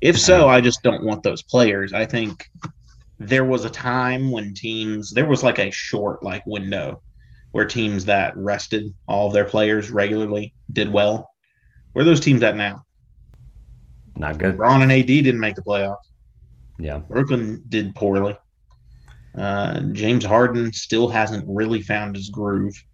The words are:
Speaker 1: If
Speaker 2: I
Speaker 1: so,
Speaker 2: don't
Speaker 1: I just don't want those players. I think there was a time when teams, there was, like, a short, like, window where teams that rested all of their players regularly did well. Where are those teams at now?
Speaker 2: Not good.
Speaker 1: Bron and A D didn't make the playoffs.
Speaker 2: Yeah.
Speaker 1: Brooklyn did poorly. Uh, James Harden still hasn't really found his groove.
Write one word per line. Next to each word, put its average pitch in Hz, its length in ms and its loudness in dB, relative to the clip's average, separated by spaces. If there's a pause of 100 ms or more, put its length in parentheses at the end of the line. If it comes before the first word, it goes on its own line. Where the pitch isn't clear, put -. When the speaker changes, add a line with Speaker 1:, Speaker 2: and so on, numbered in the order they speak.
Speaker 1:
If 165 140 6
Speaker 2:
I - 40 2
Speaker 1:
so, 185 220 6
Speaker 2:
don't 143 80 8
Speaker 1:
I 127 120 8
just 123 220 0
don't 117 200 0
want 107 200 -4
those - 180 -4
players. 98 520 2
I 107 120 -2
think 110 420 -6 (720)
there 127 260 2
was 127 200 0
a 113 40 -4
time 127 640 -2
when 107 220 -6
teams, 107 580 -8
there 139 160 2
was, 135 160 2
like, 120 160 2
a 101 100 0
short, - 540 -6
like, 92 240 -8
window 98 560 -8 (480)
where 107 140 0
teams 104 400 -2
that 98 300 0
rested 101 560 -6 (160)
all 104 200 0
of 101 60 -2
their 101 120 4
players 107 460 0
regularly 104 640 -2 (180)
did 104 180 -2
well. 104 380 0 (640)
Where 131 80 0
are 151 40 4
those 160 140 6
teams 135 220 4
at 107 140 2
now? 104 280 -6 (1300)
Speaker 2:
Not 78 240 -6
good. 92 180 0
Speaker 1:
Bron 127 240 6
and 131 100 6
A 131 120 6
D 135 180 4
didn't 127 200 2
make 107 140 -2
the - 60 -12
playoffs. 101 360 -4 (840)
Speaker 2:
Yeah. 76 180 -8
Speaker 1:
Brooklyn 117 720 -2
did 107 240 -4
poorly. 98 420 0 (1040)
Uh, 101 440 -4 (100)
James 107 340 0
Harden 117 480 2
still 117 360 0
hasn't 110 380 -2
really 107 360 -2
found 104 320 -6
his 98 140 -12
groove. 101 440 -4 (200)